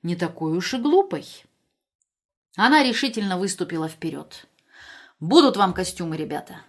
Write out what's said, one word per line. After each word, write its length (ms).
не 120
такой 400
уж 180
и 40
глупой. 480
Она 260
решительно 560
выступила 520
вперёд. 580
«Будут 380
вам 160
костюмы, 420
ребята». 540